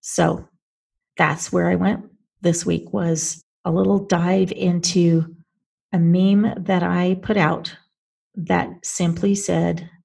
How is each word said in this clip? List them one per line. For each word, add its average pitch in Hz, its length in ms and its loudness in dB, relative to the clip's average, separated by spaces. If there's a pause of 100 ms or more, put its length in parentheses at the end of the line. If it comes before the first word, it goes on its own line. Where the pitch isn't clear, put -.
So - 480 -2 (640)
that's 160 340 -2
where 175 200 0
I 185 60 2
went 185 280 0 (380)
this 170 240 0
week, 165 260 -4
was 165 500 -4 (220)
a 175 80 -2
little 190 280 2
dive 185 520 0
into 170 840 0 (600)
a 180 60 2
meme 190 640 2
that 180 180 2
I 180 380 0
put 208 160 -2
out 156 400 -2 (580)
that 175 500 -4
simply 180 500 0
said 170 540 -2 (160)